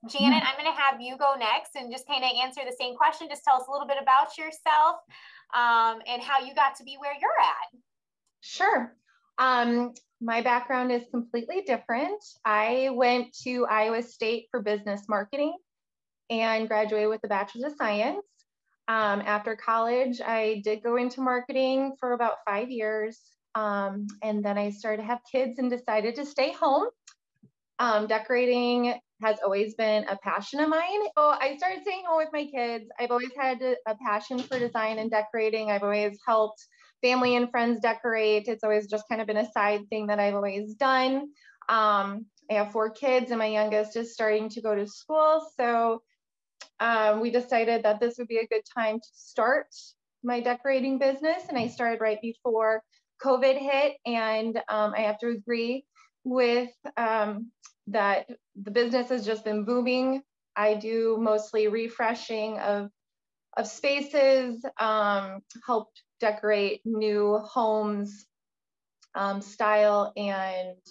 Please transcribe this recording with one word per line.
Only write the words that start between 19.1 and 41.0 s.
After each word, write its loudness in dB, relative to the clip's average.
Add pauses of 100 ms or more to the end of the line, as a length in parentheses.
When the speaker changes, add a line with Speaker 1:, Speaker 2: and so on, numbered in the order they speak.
Speaker 3:
after -2
college, 0
I -2
did -2
go 0
into -2
marketing 0
for -2
about 0
five -4
years. -4 (360)
Um, -2 (160)
and -2
then 0
I -2
started -4
to -10
have -4 (100)
kids -2
and 0
decided -2
to -8
stay -2
home. 2 (920)
Um, 2
decorating 0 (240)
has 2
always 0
been 2
a -4
passion -6
of 2
mine. 0 (100)
So 6
I 0
started -2
staying -4
home 2
with 0
my -4
kids. -6 (100)
I've -2
always -2
had -2
a, 0 (120)
a -2
passion -4
for -4
design -2
and -4
decorating. 0
I've 0
always 0
helped 2 (400)
family 4
and 2
friends 0
decorate. 0
It's -4
always 2
just -4
kind -2
of -4
been 0
a -2
side 0
thing -4
that 0
I've 2
always -4
done. 0 (400)